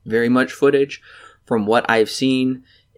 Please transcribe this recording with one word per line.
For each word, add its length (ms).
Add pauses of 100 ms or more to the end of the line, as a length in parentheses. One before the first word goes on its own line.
very 220
much 240
footage. 500 (420)
From 220
what 240
I've 200
seen, 540 (340)